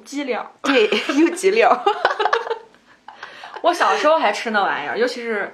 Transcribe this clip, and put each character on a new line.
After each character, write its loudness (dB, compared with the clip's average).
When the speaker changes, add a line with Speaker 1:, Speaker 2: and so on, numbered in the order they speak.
Speaker 1:
鸡 -8
柳 -4
儿。 -8
Speaker 2:
对， 4
<laughs> -4
油 4
鸡 0
柳 4
儿。 4
Speaker 1:
<laughs> -20
我 2
小 2
时 0
候 6
还 2
吃 -6
那 2
玩 -2
意 -6
儿， -4
尤 2
其 -6
是 -4